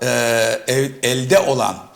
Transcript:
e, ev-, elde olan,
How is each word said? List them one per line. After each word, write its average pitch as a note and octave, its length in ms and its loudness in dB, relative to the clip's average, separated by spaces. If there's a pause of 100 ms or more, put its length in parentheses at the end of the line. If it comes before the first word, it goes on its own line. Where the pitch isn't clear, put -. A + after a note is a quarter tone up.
e, B2 40 -2 (600)
ev-, C3+ 260 0 (100)
elde B2+ 360 2
olan, A#2 580 -2